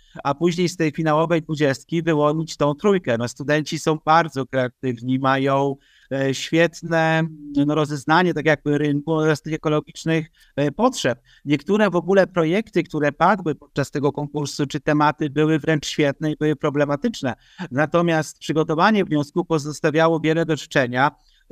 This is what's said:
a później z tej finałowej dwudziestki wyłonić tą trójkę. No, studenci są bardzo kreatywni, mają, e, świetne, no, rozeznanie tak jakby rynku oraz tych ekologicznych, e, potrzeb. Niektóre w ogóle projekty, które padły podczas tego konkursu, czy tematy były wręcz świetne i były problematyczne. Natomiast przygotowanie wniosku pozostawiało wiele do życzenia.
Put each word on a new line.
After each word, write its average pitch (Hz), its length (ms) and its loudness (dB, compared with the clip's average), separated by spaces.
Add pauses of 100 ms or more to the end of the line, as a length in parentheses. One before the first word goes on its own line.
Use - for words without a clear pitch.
(240)
a 139 120 -2
później 170 340 0
z - 80 -12
tej 160 140 0
finałowej 160 500 0
dwudziestki 151 640 -2
wyłonić 160 540 0
tą 147 180 0
trójkę. 180 420 0
No, 120 100 -2
studenci 147 520 -4
są 156 260 0
bardzo 156 400 2
kreatywni, 127 760 -4
mają, 135 560 0 (360)
e, 135 220 0
świetne, 165 920 0 (420)
no, 147 100 0
rozeznanie 156 580 2
tak 147 120 -4
jakby 147 320 2
rynku 147 360 0
oraz 156 280 2
tych 156 120 -8
ekologicznych, 156 760 -2 (280)
e, 277 160 0
potrzeb. 220 480 0 (260)
Niektóre 190 440 2
w 170 60 -2
ogóle 175 320 2
projekty, 175 560 -2
które 147 280 -2
padły 175 440 0
podczas - 360 -6
tego 143 200 -2
konkursu, 147 560 -4
czy 147 120 -4
tematy 151 500 0
były 151 300 2
wręcz 156 280 -2
świetne 151 440 -2
i 147 60 -4
były 151 180 0
problematyczne. 143 760 -2 (380)
Natomiast 156 680 0
przygotowanie 165 680 2
wniosku 156 400 -2
pozostawiało 160 760 0
wiele 160 260 0
do 151 100 -2
życzenia. 131 560 0 (400)